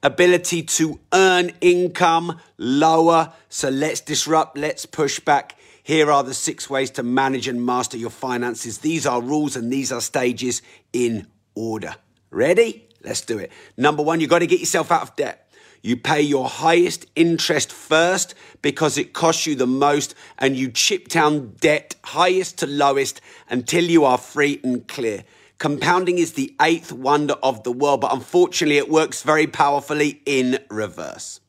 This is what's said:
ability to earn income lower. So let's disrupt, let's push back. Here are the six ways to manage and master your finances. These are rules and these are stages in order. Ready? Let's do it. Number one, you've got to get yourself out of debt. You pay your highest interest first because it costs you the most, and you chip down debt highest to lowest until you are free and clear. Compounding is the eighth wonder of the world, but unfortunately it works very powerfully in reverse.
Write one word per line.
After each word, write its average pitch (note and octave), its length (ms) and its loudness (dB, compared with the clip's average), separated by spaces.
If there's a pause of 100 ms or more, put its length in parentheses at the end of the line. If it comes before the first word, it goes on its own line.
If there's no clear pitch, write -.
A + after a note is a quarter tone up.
ability F3 580 2
to D#3+ 380 -2 (120)
earn F3+ 380 4 (100)
income F3 760 2 (200)
lower. D#3+ 760 2 (160)
So - 220 -6
let's C#3+ 300 -4
disrupt, D3+ 560 -2
let's D3 300 -6
push C#3 320 -4
back. - 400 -2 (240)
Here D3+ 300 2
are C#3+ 100 4
the C3 100 -8
six - 380 -8
ways C3+ 220 -2
to C3+ 100 -8
manage B2+ 460 -2
and A#2+ 180 -4
master B2 320 -4
your A2+ 120 -8
finances. A#2+ 680 -8
These D#3 260 -4
are B2 160 0
rules C#3+ 360 -2
and A#2+ 160 -4
these C3+ 180 -4
are A#2+ 100 -6
stages B2 640 -4 (300)
in A#2 340 -2 (300)
order. A2 400 -8 (340)
Ready? F#3 560 2 (180)
Let's - 180 -8
do A2+ 140 -6
it. G2 140 -10 (260)
Number D3 240 0
one, D#3+ 200 0
you've D3 100 0
got E3+ 80 4
to E3+ 80 0
get F3 140 2
yourself E3+ 320 0
out E3+ 100 2
of - 140 -16
debt. - 340 -8 (320)
You A#2+ 140 -2
pay D3 240 -2
your C#3+ 280 0
highest F3 560 2 (120)
interest E3 560 0
first F3 640 0 (260)
because D3 340 0
it - 160 -6
costs E3 320 0
you D3+ 120 -2
the B2 100 0
most, C#3+ 480 0 (240)
and C3+ 180 0
you B2+ 140 -4
chip - 380 -2
down D3+ 520 0
debt - 440 0
highest F3+ 540 0
to C#3+ 100 -4
lowest C#3 520 0 (300)
until B2+ 320 -2
you E3+ 220 4
are B2+ 140 4
free C#3+ 440 -2
and B2 240 -4
clear. A2 380 -6 (340)
Compounding F3+ 600 0
is E3+ 160 0
the C3+ 280 -6
eighth E3 300 0
wonder C#3 500 0
of A#2+ 220 -2
the B2 80 -2
world, C3+ 300 2
but A#2 120 0
unfortunately D#3 640 2
it C3+ 100 -2
works D#3 360 0
very D#3 240 2
powerfully D3 760 0
in B2+ 360 0 (100)
reverse. E2+ 800 -10